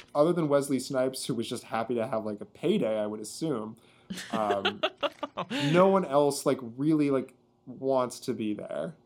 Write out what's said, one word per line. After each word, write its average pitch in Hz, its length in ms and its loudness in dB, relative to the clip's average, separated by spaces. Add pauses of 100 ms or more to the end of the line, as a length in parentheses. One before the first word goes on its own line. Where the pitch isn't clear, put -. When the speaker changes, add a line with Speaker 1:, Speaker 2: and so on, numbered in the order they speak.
(140)
Speaker 1:
other 151 180 4
than 165 160 0
Wesley 143 300 2
Snipes, 131 480 -2
who 135 80 -2
was 113 140 -4
just 113 160 -8
happy 113 300 -4
to 113 120 0
have, 113 180 -4
like, 104 160 -6
a 104 60 -14
payday, 139 520 0
I 107 80 -2
would 107 140 -6
assume, 110 560 -6 (540)
um, - 540 0 (520)
Speaker 2:
<laughs> 226 240 -4
Speaker 1:
no 175 280 6
one 190 160 4
else, 143 420 2
like, 135 160 2
really, 143 480 2
like, 131 240 -2 (320)
wants 127 540 -2
to 123 140 -4
be 107 200 -2
there. 160 400 -6 (120)